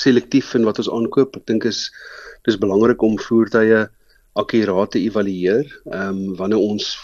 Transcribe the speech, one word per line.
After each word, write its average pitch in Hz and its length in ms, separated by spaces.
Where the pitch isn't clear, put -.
selektief 127 520
in 117 140
wat 104 140
ons 104 100
aankoop. 117 480
Ek - 80
dink 110 160
is, 113 220
dis 107 160
belangrik 110 420
om 110 160
voertuie 110 680
akkuraat 104 560
te 117 80
evalueer. 101 640
Ehm, 95 400
wanneer 98 240
ons 104 300